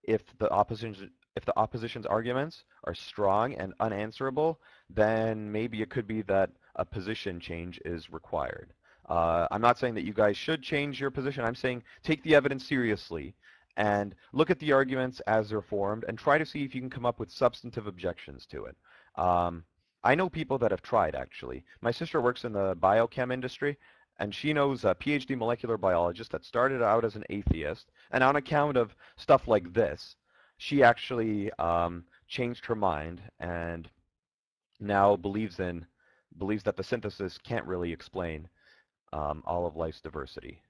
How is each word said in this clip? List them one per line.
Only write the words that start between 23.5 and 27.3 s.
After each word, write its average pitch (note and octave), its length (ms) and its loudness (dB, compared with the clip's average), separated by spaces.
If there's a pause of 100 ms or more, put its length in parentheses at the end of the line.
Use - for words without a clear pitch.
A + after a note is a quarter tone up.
and G2+ 140 -4
she D3+ 200 -2
knows C#3 320 2
a F#2+ 100 4
P - 160 -2
H C#3+ 140 0
D C#3 100 -4
molecular A#2 420 -2
biologist F2+ 540 2
that - 140 -8
started B2+ 360 2
out A2+ 220 4
as G#2+ 140 -2
an G#2 120 -10
atheist, D#2+ 640 -2 (200)